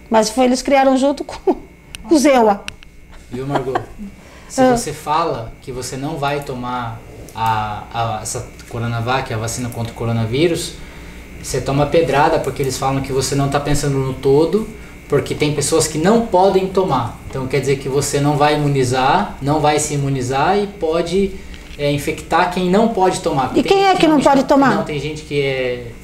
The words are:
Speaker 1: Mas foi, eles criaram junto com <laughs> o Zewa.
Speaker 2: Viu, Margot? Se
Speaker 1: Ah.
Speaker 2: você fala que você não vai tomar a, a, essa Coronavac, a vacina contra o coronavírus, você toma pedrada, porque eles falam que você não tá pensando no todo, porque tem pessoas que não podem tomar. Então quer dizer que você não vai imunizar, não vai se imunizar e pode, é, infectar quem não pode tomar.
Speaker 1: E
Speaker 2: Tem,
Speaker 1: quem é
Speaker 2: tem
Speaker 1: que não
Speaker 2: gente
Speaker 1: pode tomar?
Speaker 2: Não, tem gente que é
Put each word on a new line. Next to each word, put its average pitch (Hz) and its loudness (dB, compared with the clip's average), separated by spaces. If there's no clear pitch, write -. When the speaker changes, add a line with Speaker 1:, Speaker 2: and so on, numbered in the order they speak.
Speaker 1:
Mas 220 2
foi, 254 2
eles 254 2
criaram 269 4
junto 277 0
com - -2
<laughs> - -16
o 330 6
Zewa. 233 4
Speaker 2:
Viu, 131 -8
Margot? 135 -2
Se - -2
Speaker 1:
Ah. 254 4
Speaker 2:
você 160 -4
fala 147 -4
que 135 -12
você 127 -8
não 147 -6
vai 143 -2
tomar 123 -8
a, 107 -2
a, 113 -4
essa 113 -8
Coronavac, 117 -2
a 113 -4
vacina 117 -4
contra 117 -6
o - -14
coronavírus, 117 0
você - -6
toma 139 2
pedrada, 147 2
porque 139 -4
eles 127 -2
falam 135 -2
que - -6
você 135 -2
não 139 2
tá 143 0
pensando 143 0
no 131 -2
todo, 160 2
porque 135 0
tem 147 0
pessoas 151 0
que - -6
não 208 4
podem 185 4
tomar. 151 -2
Então 131 -6
quer 143 -2
dizer 135 0
que 139 -6
você 139 0
não 143 2
vai 147 4
imunizar, 143 2
não 143 0
vai 151 2
se 147 -4
imunizar 139 0
e 202 0
pode, 170 0
é, 143 0
infectar 165 0
quem 180 0
não 208 4
pode 185 2
tomar. 156 -2
Speaker 1:
E - 2
Speaker 2:
Tem, - 4
Speaker 1:
quem 392 4
é 392 4
Speaker 2:
tem 370 2
Speaker 1:
que 330 6
não 311 6
Speaker 2:
gente 262 2
Speaker 1:
pode 277 6
tomar? 269 4
Speaker 2:
Não, 160 0
tem 151 -6
gente 151 -8
que 143 -2
é 127 -2